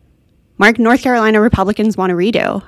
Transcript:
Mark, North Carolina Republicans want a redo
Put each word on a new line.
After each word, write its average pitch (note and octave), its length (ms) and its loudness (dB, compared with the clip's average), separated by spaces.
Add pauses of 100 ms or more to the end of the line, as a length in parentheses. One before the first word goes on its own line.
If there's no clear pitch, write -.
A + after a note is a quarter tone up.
(580)
Mark, A3 200 2
North A#3 240 2
Carolina A3 400 0
Republicans G#3 560 0
want F#3 140 -2
a B3+ 40 -2
redo F#3 520 -2